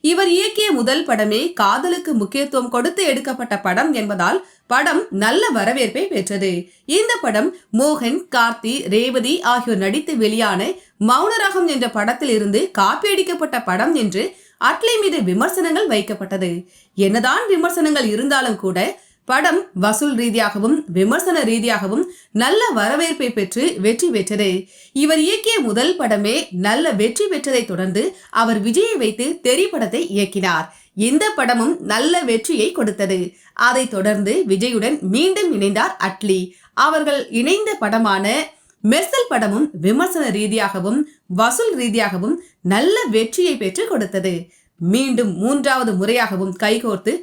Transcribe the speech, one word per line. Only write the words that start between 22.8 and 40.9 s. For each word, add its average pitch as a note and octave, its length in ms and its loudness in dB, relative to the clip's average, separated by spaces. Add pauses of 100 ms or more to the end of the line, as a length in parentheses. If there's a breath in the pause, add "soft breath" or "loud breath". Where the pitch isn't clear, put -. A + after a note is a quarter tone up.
பெற்று G3 300 -2 (160)
வெற்றி A#3 320 0
பெற்றது. G#3 380 -2 (440 loud breath)
இவர் D4+ 260 2
இயக்கிய G#4+ 420 0
முதல் A#3+ 360 0
படமே A3 380 0 (160)
நல்ல A3 420 0
வெற்றி A3+ 340 0
பெற்றதை C4+ 380 -2
தொடர்ந்து F#3 380 -2 (280 loud breath)
அவர் A3+ 320 0
விஜயை F#4 340 2
வைத்து B3 460 -2
தெறி C#4+ 260 2
படத்தை A#3 400 -2
இயக்கினார். F#3+ 580 -2 (280 loud breath)
இந்த B3+ 300 2 (120)
படமும் B3 440 2
நல்ல B3 420 0
வெற்றியை A#3 500 0
கொடுத்தது. G3 460 -2 (360 soft breath)
அதைத் C4 360 0
தொடர்ந்து G3+ 420 0 (160)
விஜயுடன் A#3 520 0
மீண்டும் F4 520 0
இணைந்தார் G3+ 460 0
அட்லி. F#3+ 420 0 (340 soft breath)
அவர்கள் D4 460 2 (100)
இணைந்த F#4 400 0 (100)
படமான G#3 460 2 (580 soft breath)
மெர்சல் F#4 460 2
படமும் A3+ 380 0 (120)
விமர்சன D4+ 500 2
ரீதியாகவும் G3+ 720 -2 (260 loud breath)